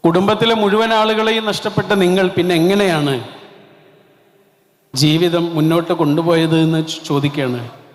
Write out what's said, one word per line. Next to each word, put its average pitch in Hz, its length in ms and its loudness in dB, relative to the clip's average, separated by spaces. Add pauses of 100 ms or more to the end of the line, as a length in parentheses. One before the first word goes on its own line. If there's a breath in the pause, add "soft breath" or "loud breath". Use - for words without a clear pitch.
കുടുംബത്തിലെ 208 560 2
മുഴുവൻ 214 300 2 (100)
ആളുകളെയും 220 500 0
നഷ്ടപ്പെട്ട 196 400 -4 (120)
നിങ്ങൾ 185 220 2 (120)
പിന്നെ 180 240 0
എങ്ങനെയാണ് 175 520 0 (1900)
ജീവിതം 165 440 2 (100)
മുന്നോട്ട് 165 440 0
കൊണ്ടുപോയത് 165 560 2 (100)
എന്ന് 160 140 0 (120)
ചോ-, - 160 -10
ചോദിക്കുകയാണ്. 139 540 -2 (340)